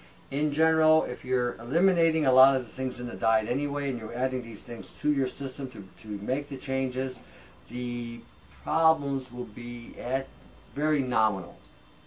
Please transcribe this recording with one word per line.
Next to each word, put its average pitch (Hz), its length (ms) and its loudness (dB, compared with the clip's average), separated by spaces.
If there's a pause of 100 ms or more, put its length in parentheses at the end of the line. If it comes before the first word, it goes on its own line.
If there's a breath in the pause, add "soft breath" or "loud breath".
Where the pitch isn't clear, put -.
(300 loud breath)
in 147 220 0
general, 160 520 4
if 123 200 -8
you're 123 300 0
eliminating 160 720 2
a 131 60 4
lot 131 240 8
of 127 100 -2
the - 40 -18
things 127 300 -4
in 120 60 -4
the 113 80 -6
diet 110 340 2
anyway, 143 400 -2
and 123 100 -2
you're 110 160 -8
adding 127 280 -2
these 113 220 -10
things 117 360 -8
to 151 100 2
your 135 180 2
system 135 420 -6
to, 98 180 -12 (140)
to 110 60 -12 (140)
make 135 280 -2
the 131 80 -8
changes, 131 600 -4 (500 loud breath)
the 120 500 -6 (420)
problems 147 680 0
will 120 140 -6
be 117 520 -10
at 127 300 -2 (460)
very 147 280 2
nominal, 110 540 0 (500)